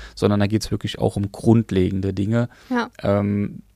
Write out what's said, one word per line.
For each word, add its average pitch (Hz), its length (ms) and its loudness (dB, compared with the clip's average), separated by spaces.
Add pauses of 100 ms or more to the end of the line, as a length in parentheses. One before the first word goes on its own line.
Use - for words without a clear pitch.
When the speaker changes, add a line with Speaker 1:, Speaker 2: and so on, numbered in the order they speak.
(140)
Speaker 1:
sondern 104 280 2
da 101 40 4
geht's 104 240 -2
wirklich - 300 -6
auch 113 160 0
um 101 160 -2
grundlegende 95 800 2
Dinge. 110 340 0 (220)
Speaker 2:
Ja. 240 200 -2 (120)
Speaker 1:
Ähm, - 600 0 (120)